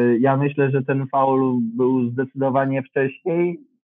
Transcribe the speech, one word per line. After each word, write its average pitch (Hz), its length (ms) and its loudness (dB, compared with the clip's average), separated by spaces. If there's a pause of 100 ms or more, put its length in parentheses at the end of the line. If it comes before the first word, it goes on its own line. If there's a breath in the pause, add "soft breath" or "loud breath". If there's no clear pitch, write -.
(200)
ja 135 160 2
myślę, 143 340 0
że 135 120 0
ten 135 300 -2
faul 131 460 2 (180)
był 127 340 0
zdecydowanie 135 720 -2
wcześniej, 170 800 -2 (260)